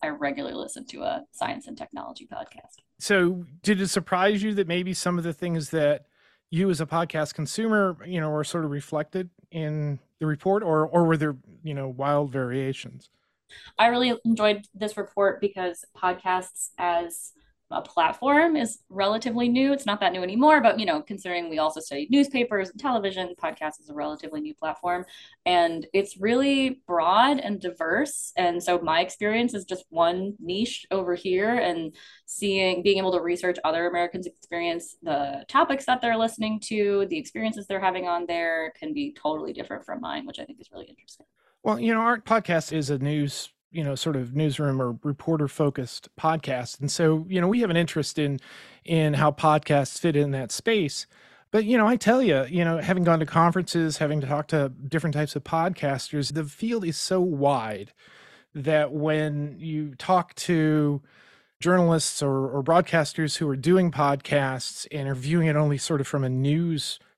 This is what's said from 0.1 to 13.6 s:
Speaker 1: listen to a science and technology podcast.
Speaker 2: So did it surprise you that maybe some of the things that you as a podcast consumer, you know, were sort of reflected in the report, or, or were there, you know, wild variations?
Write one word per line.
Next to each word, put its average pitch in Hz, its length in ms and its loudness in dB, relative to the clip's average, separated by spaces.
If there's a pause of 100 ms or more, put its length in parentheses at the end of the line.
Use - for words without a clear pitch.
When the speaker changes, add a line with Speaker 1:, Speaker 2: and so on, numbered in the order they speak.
Speaker 1:
listen - 320 -12
to - 160 -14
a - 280 -6
science - 340 -8
and - 120 -16
technology - 540 -16
podcast. - 500 -18 (180)
Speaker 2:
So 180 460 2 (180)
did 202 160 2
it 196 80 0
surprise 190 560 2
you 214 120 0
that 196 120 0
maybe 180 260 -2
some 175 240 0
of 165 60 -2
the 170 100 -4
things 165 360 -4
that 147 380 2 (440)
you 185 180 2
as 160 120 0
a 160 40 -2
podcast 160 480 -2
consumer, 202 720 0
you 175 140 -4
know, 156 100 -2
were 151 140 0
sort 165 220 -4
of 143 60 -2
reflected 151 580 -4 (220)
in 151 480 -4 (200)
the 156 80 -4
report, 190 360 0
or, 156 220 4
or 170 200 4
were 160 120 4
there, 147 200 -2 (260)
you 151 100 -6
know, 139 140 -6
wild 139 420 0
variations? 131 800 -4 (680)